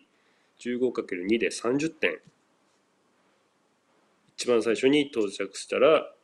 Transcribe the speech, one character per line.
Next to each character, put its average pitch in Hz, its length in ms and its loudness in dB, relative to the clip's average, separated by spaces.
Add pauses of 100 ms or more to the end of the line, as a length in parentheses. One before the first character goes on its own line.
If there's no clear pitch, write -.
(580)
十 123 200 -6
五 123 140 0
か - 120 -4
け - 100 -10
る 90 100 -6
二 110 140 2
で 92 120 0
三 123 280 -2
十 160 120 -2
点。 85 300 -4 (2250)
一 - 100 -8
番 120 160 4
最 117 120 0
初 131 140 2
に 147 140 4
到 117 280 -2
着 - 260 -10
し - 100 -14
た 104 120 -2
ら 139 340 4 (120)